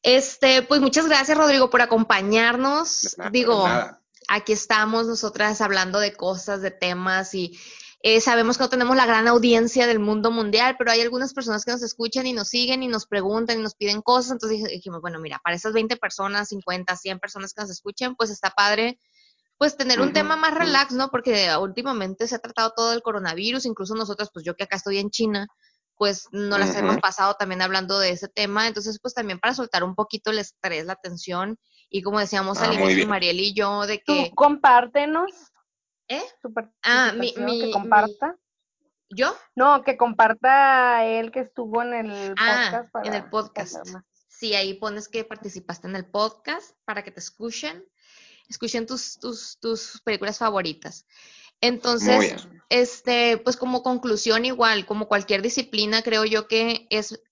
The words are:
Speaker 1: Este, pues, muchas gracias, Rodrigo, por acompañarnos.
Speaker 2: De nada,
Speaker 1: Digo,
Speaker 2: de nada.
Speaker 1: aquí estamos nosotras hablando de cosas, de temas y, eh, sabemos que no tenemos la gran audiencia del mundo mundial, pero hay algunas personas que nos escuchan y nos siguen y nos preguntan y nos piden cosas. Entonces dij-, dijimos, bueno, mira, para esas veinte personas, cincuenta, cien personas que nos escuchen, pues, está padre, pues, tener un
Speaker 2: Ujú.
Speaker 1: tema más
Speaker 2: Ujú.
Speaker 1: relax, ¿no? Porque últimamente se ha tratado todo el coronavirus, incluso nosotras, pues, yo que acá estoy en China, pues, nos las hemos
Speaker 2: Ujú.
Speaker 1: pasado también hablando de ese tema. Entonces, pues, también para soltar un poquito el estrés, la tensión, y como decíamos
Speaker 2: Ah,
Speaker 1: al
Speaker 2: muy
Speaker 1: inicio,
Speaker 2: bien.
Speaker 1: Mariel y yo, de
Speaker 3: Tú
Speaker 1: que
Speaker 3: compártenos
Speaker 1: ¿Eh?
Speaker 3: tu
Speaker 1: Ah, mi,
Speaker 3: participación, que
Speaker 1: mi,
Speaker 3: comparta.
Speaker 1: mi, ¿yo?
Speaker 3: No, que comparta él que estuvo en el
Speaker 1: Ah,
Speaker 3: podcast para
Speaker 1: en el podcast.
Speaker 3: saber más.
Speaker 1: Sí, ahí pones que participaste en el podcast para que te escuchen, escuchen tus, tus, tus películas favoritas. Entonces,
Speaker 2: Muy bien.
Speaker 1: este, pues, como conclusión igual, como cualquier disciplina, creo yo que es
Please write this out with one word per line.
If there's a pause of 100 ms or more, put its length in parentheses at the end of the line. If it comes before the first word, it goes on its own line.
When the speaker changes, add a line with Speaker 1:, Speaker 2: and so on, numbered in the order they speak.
Speaker 1:
Este,
pues,
muchas
gracias,
Rodrigo,
por
acompañarnos.
Speaker 2:
De
nada,
Speaker 1:
Digo,
Speaker 2:
de
nada. (280)
Speaker 1:
aquí
estamos
nosotras
hablando
de
cosas,
de
temas
y, (440)
eh,
sabemos
que
no
tenemos
la
gran
audiencia
del
mundo
mundial,
pero
hay
algunas
personas
que
nos
escuchan
y
nos
siguen
y
nos
preguntan
y
nos
piden
cosas.
Entonces
dij-,
dijimos,
bueno,
mira,
para
esas
veinte
personas,
cincuenta,
cien
personas
que
nos
escuchen,
pues,
está
padre, (580)
pues,
tener
un
Speaker 2:
Ujú.
Speaker 1:
tema
más
Speaker 2:
Ujú.
Speaker 1:
relax,
¿no?
Porque (100)
últimamente
se
ha
tratado
todo
el
coronavirus,
incluso
nosotras,
pues,
yo
que
acá
estoy
en
China, (500)
pues,
nos
las
hemos
Speaker 2:
Ujú.
Speaker 1:
pasado
también
hablando
de
ese
tema.
Entonces,
pues,
también
para
soltar
un
poquito
el
estrés,
la
tensión, (320)
y
como
decíamos
Speaker 2:
Ah,
Speaker 1:
al
Speaker 2:
muy
Speaker 1:
inicio,
Speaker 2:
bien.
Speaker 1:
Mariel
y
yo,
de
Speaker 3:
Tú
Speaker 1:
que
Speaker 3:
compártenos (800)
Speaker 1:
¿Eh? (220)
Speaker 3:
tu (300)
Speaker 1:
Ah,
mi,
Speaker 3:
participación,
que
Speaker 1:
mi,
Speaker 3:
comparta.
Speaker 1:
mi,
¿yo? (200)
Speaker 3:
No,
que
comparta
él
que
estuvo
en
el
Speaker 1:
Ah,
Speaker 3:
podcast
para
Speaker 1:
en
el
podcast.
Speaker 3:
saber
más. (240)
Speaker 1:
Sí,
ahí
pones
que
participaste
en
el
podcast
para
que
te
escuchen, (640)
escuchen
tus,
tus,
tus
películas
favoritas. (540)
Entonces,
Speaker 2:
Muy
bien.
Speaker 1:
este,
pues,
como
conclusión
igual,
como
cualquier
disciplina,
creo
yo
que
es (120)